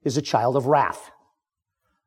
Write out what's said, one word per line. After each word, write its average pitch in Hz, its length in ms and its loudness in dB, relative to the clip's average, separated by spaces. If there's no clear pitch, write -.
is 131 120 -2
a 147 60 -2
child 123 340 0
of 127 100 -2
wrath. 135 440 0